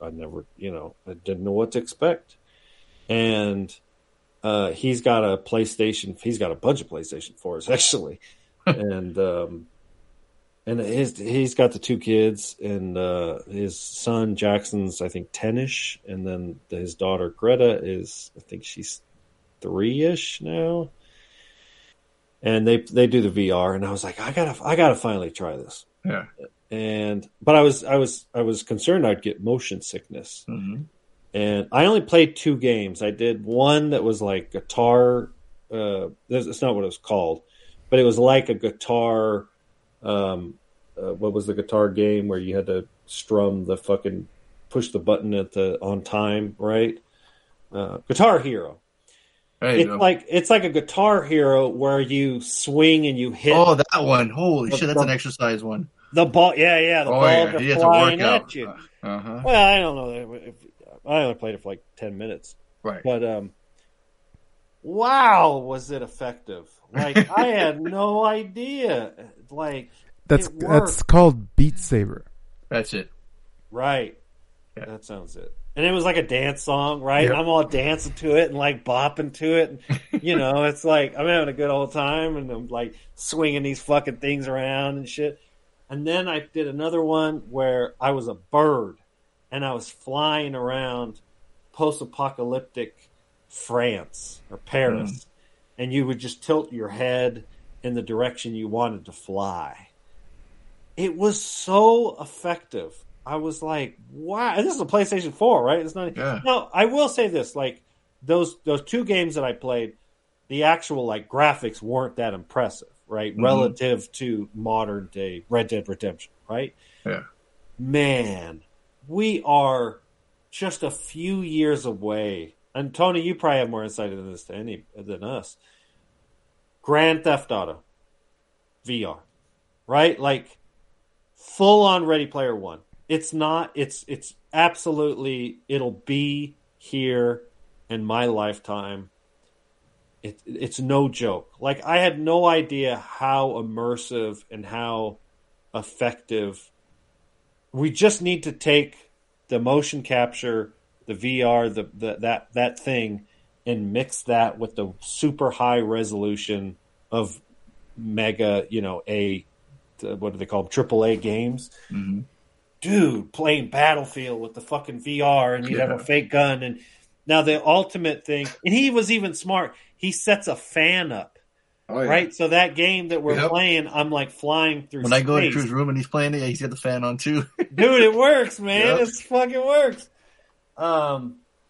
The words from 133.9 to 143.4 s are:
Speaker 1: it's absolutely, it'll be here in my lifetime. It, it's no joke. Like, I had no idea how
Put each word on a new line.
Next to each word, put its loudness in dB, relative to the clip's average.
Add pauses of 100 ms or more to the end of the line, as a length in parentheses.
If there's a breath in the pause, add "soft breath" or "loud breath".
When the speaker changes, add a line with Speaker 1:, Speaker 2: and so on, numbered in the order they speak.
Speaker 1:
it's -12 (200)
absolutely, 0 (100)
it'll -2
be -4 (220)
here -2 (480)
in -6
my 0
lifetime. -6 (1160)
It, -16
it's -10
no 2
joke. -4
Like, -4
I 2
had 2
no 2
idea 2
how -2 (120)